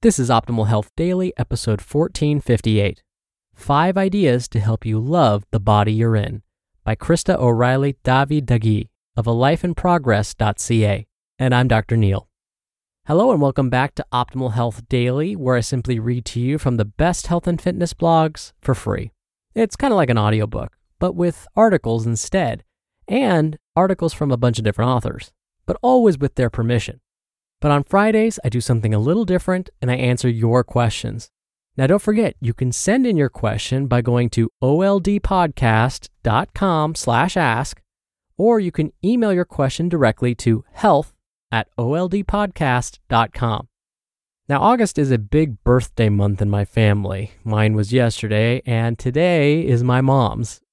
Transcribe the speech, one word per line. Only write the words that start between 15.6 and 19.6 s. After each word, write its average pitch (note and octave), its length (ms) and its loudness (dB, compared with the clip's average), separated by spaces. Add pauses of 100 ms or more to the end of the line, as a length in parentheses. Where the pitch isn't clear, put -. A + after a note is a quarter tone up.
simply B2 360 -4
read A#2+ 280 -4
to - 160 -6
you C3 160 -2
from B2+ 180 0
the A2+ 80 0
best D#3 440 -2
health E3+ 200 0
and E3+ 140 -2
fitness F3 320 -2
blogs D#3+ 680 0
for C3 160 -2
free. G2+ 380 -6 (420)
It's A3 220 0